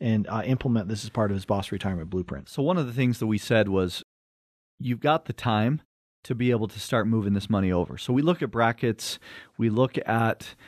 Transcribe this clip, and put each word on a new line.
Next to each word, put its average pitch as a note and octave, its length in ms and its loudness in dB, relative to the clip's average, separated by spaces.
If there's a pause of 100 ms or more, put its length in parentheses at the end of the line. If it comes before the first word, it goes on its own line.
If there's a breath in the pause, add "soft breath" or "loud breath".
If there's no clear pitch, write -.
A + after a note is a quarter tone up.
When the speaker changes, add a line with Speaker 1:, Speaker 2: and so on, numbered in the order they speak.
Speaker 1:
and, A2 280 2
uh, A2 160 -4
implement A#2+ 420 0
this G#2 160 -6
as A2+ 80 -10
part G#2 220 0
of - 20 0
his F#2+ 100 -4
Boss G2+ 280 -2
Retirement F#2 380 -4
Blueprint? F#2 380 -6
Speaker 2:
So - 140 -4
one F3 160 2
of D3 80 -2
the A#2+ 60 -10
things B2 260 0
that A2+ 80 -2
we G#2+ 120 0
said A2 300 2
was, F#2 360 0 (760)
"You've B2 220 -4
got D#3 240 2
the - 80 -8
time A#2 480 0 (420)
to A#2+ 140 -4
be B2 160 2
able A2 160 0
to G#2 100 -12
start A2 300 0
moving G#2+ 240 2
this G2 180 0
money F#2+ 220 2
over." F2 260 0
So - 140 -4
we C3+ 100 2
look E3+ 180 2
at B2 120 -4
brackets, A#2 640 0 (400 loud breath)
we A#2 100 2
look B2 380 2
at A2+ 480 0 (140 loud breath)